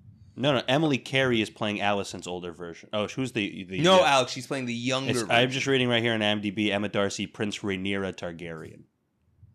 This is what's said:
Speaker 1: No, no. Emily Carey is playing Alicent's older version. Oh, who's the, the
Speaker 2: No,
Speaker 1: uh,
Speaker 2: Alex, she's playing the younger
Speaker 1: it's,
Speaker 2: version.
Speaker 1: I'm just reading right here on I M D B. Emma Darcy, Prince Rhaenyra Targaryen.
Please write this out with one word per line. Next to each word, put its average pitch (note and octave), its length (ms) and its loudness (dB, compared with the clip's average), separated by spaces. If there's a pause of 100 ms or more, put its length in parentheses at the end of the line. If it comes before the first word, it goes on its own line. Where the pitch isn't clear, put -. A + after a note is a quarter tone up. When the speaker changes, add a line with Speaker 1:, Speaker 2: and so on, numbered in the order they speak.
(340)
Speaker 1:
No, C3+ 200 2
no. - 120 2
Emily C#3+ 300 2
Carey B2+ 460 2
is G2+ 80 -2
playing G#2 260 -4
Alicent's G2 500 -2
older F2+ 260 -8
version. E2+ 420 -14
Oh, G#2+ 120 0
who's C3 260 -6
the, F#2+ 320 -4
the F2+ 180 -6
Speaker 2:
No, F#3 180 6
Speaker 1:
uh, E3 60 6
Speaker 2:
Alex, C3+ 260 4
she's B2+ 140 -10
playing C3+ 180 -4
the A#2+ 80 -6
younger B2+ 380 -2
Speaker 1:
it's, A#2+ 100 0
Speaker 2:
version. A2 140 0
Speaker 1:
I'm B2 160 6
just C3 160 -4
reading C3 240 4
right A#2 120 4
here A#2 120 2
on A2 80 0
I G#2 60 2
M G#2 120 0
D G#2 100 -2
B. G#2 220 0
Emma G2+ 160 0
Darcy, G2+ 380 -2
Prince G#2 320 -4
Rhaenyra G2 560 -4
Targaryen. E2 680 -12 (720)